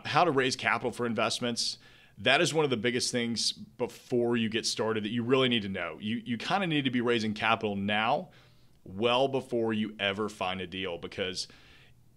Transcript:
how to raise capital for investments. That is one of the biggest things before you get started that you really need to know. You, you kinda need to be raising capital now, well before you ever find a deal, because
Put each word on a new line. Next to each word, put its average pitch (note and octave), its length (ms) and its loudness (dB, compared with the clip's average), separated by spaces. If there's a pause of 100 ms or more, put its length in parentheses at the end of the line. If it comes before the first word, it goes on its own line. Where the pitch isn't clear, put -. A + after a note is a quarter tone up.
how D#3 180 4
to E3+ 60 4
raise C3 260 2
capital A#2 340 0
for A#2+ 140 -4
investments. A#2 720 -2 (400)
That B2+ 240 4
is D3 140 2
one D#3 100 2
of C#3 60 2
the B2 80 0
biggest A#2+ 340 0
things A#2 400 -2
before A#2+ 880 -2
you A2+ 100 0
get A2 160 -2
started A2 400 -2
that G#2 60 -4
you A#2+ 120 -2
really C3 280 4
need A#2 120 2
to G2+ 60 -4
know. E2+ 320 -6
You, A2 240 -4
you A#2 140 -4
kinda F#3 280 0
need D3+ 180 0
to C3 60 0
be B2 120 0
raising A2+ 320 2
capital A2 420 0
now, A2 540 0 (540)
well A#2+ 440 2
before A#2+ 460 0
you G#2+ 260 -2
ever G2+ 300 0
find F#2 320 -4
a F2+ 40 -8
deal, F2+ 300 -6
because F#2 500 -6 (720)